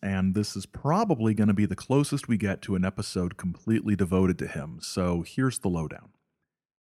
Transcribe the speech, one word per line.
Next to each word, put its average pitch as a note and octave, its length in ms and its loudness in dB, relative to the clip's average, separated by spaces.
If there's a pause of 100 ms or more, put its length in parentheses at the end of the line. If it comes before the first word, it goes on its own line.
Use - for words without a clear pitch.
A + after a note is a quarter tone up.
and F#2+ 320 0
this G#2 200 -2
is G2 120 -8
probably C#3+ 680 0
gonna G#2 200 4
be G2+ 120 2
the F#2+ 100 -2
closest C#3+ 520 0
we A#2 100 2
get F#2+ 260 -2
to G2+ 120 -2
an F#2 100 2
episode F#2+ 520 -4
completely G#2 580 0
devoted F#2 440 4
to - 80 -4
him, D#2 340 -10
so F2+ 440 -2
here's C3 320 -2
the G2 120 -2
lowdown. E2 400 -4 (840)